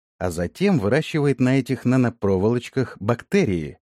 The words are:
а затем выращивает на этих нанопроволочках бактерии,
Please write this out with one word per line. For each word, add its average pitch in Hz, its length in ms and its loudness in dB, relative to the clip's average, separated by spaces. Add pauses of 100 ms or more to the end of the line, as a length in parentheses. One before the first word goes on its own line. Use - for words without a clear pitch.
(180)
а 90 120 -2
затем 104 500 0
выращивает 143 600 0
на 127 180 2
этих 127 260 -4
нанопроволочках 120 1160 0
бактерии, 110 800 -2 (180)